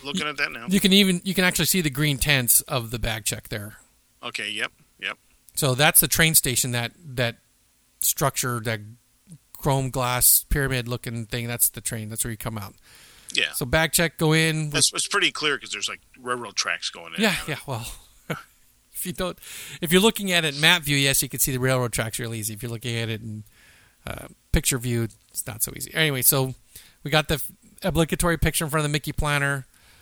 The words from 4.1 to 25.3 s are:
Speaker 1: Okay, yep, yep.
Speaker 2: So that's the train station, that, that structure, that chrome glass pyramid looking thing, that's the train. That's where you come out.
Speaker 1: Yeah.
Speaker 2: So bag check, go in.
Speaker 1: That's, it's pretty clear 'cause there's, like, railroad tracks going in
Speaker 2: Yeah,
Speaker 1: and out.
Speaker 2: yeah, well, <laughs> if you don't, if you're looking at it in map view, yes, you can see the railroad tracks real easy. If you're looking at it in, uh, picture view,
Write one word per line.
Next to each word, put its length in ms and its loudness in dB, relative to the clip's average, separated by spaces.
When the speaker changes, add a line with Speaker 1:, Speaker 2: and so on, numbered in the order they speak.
Speaker 1:
Okay, 280 -6
yep, 200 -4
yep. 160 -6
Speaker 2:
So 200 2
that's 260 6
the 80 0
train 260 4
station, 380 2
that, 200 -2
that 240 -2
structure, 600 0
that 200 -4
chrome 360 0
glass 600 4
pyramid 360 2
looking 400 -6
thing, 220 -4
that's 220 0
the 100 -14
train. 300 -6
That's 140 -6
where 60 -4
you 60 -6
come 220 -8
out. 160 -12
Speaker 1:
Yeah. 200 -2
Speaker 2:
So 140 -4
bag 260 0
check, 260 0
go 140 4
in. 380 2
Speaker 1:
That's, 220 2
it's 160 -4
pretty 240 2
clear 260 -2
'cause 120 -12
there's, 180 -6
like, 120 -8
railroad 380 -6
tracks 340 -2
going 240 -14
in 80 -4
Speaker 2:
Yeah, 80 4
Speaker 1:
and 100 -2
out. 80 -10
Speaker 2:
yeah, 80 -4
well, 260 -8
<laughs> 100 -6
if 140 -8
you 60 -6
don't, 260 -6
if 120 -4
you're 100 8
looking 300 2
at 120 2
it 120 -2
in 40 -4
map 220 6
view, 160 2
yes, 240 4
you 80 -2
can 100 -6
see 120 2
the 80 -2
railroad 340 2
tracks 240 -2
real 160 -6
easy. 200 -6
If 80 -12
you're 100 -6
looking 240 -4
at 120 -2
it 140 -6
in, 220 -10
uh, 220 -10
picture 260 0
view, 300 0